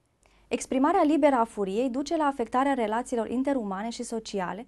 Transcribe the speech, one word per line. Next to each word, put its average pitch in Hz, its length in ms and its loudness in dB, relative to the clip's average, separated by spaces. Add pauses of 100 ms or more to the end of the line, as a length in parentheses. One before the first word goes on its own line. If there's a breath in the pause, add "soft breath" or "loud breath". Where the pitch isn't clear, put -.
(480 soft breath)
Exprimarea 311 560 2
liberă 294 320 6
a 233 80 4
furiei 214 460 -2
duce 285 280 -4
la 311 80 0
afectarea 277 480 0
relațiilor 233 560 -2
interumane 233 600 -2
și 240 140 -8
sociale, 208 640 -6